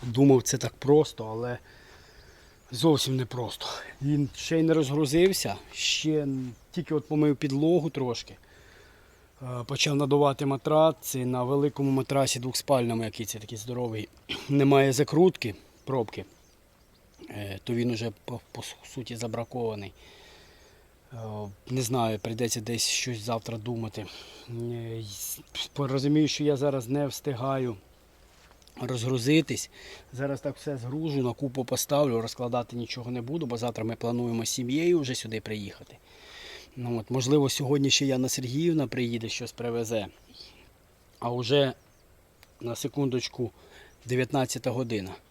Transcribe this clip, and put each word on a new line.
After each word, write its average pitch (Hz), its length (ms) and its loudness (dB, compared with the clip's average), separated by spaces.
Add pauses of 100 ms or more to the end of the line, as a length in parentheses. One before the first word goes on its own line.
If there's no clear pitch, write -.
думав, 127 380 6
це - 160 -2
так 120 160 -4
просто, 139 540 2
але 117 300 -6 (1120)
зовсім 135 440 2
не 131 100 0
просто. 117 400 -8 (360)
Він 143 340 2
ще - 240 0
й 160 40 6
не 160 100 4
розгрузився, 151 800 2 (180)
ще - 460 0
н-, 131 340 -4 (180)
тільки 156 240 -4
от 147 120 -2
помив 151 280 4
підлогу 151 540 2
трошки. 123 460 -6 (1040)
Е, 131 40 -12 (200)
почав 143 300 0
надувати 143 500 4
матрац, 151 680 4
і 127 100 -2
на 123 180 0
великому 143 480 2
матрасі 135 480 2
двохспальному, 120 640 0
який 110 220 -6
це 110 140 -10
такий 110 180 -12
здоровий, 113 520 -6 (200)
<clears throat> - 200 -10
немає 139 440 6
закрутки, 147 640 4 (280)
пробки. 127 420 -4 (1040)
Е, 101 340 -10
то 123 100 -4
він 120 180 2
уже 113 200 -2 (140)
по, 120 140 -8 (120)
по 120 100 -12
су-, - 320 -16
суті 120 220 -10
забракований. 113 800 -6 (1200)
Е, - 20 -14 (520)
не 131 120 0
знаю, 117 380 0
прийдеться 113 420 -2
десь 113 260 -2
щось 120 320 -2
завтра 113 380 -4
думати. 113 480 -6 (440)
Е, 120 40 -10
й-, 117 500 -6
с-, - 380 -10 (360)
розумію, 143 500 4
що - 160 -2
я 147 140 4
зараз 135 300 0
не 139 200 0
встигаю 131 720 -4 (1040)
розгрузитись. 127 880 0 (440)
Зараз 135 280 -4
так 139 160 -4
все 143 200 -6
згружу, 139 440 -4
на 120 120 0
купу 127 320 -4
поставлю, 131 560 2
розкладати 120 540 -4
нічого 120 360 -8
не 123 100 -4
буду, 147 240 -4
бо 120 120 -4
завтра 117 260 -4
ми 113 120 -2
плануємо 117 500 -2
з - 40 -2
сім'єю 156 500 2
вже 131 160 -2
сюди 110 260 -6
приїхати. - 560 -10 (800)
Ну, 120 240 -4
от, 107 100 -10
можливо, 131 400 4
сьогодні 139 400 2
ще 143 160 4
Яна 131 240 2
Сергіївна 139 580 0
приїде, 117 420 -2
щось 117 220 -8
привезе. 117 560 -2 (1120)
А 120 100 -4
вже, 127 440 2 (880)
на 117 140 -4
секундочку, 127 760 -2 (540)
дев'ятнадцята 127 640 -2
година. 113 400 -2 (200)